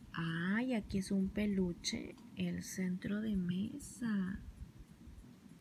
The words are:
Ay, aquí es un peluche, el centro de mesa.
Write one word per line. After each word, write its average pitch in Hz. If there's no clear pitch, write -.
Ay, 180
aquí 196
es 190
un 190
peluche, 196
el 175
centro 185
de 220
mesa. 196